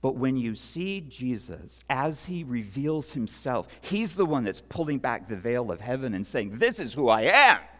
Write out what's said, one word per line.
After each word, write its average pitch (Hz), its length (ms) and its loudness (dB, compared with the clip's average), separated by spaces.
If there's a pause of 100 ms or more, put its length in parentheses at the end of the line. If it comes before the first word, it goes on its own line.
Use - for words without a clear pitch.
But 131 160 0
when 131 200 2
you 117 180 -2
see 190 480 -6
Jesus, 117 760 -8 (100)
as 139 340 0
he 175 200 -6
reveals 135 680 -4
himself, 120 540 -4 (160)
he's 202 320 -2
the 185 120 2
one 143 180 0
that's 95 180 -4
pulling 151 360 -4
back 123 300 -4
the 110 80 -4
veil 117 340 -2
of 85 100 -4
heaven 123 340 -4
and 95 120 -4
saying, 104 320 -4
"This 233 220 2
is 131 140 -6
who 135 140 4
I 110 140 8
am." 196 380 8 (200)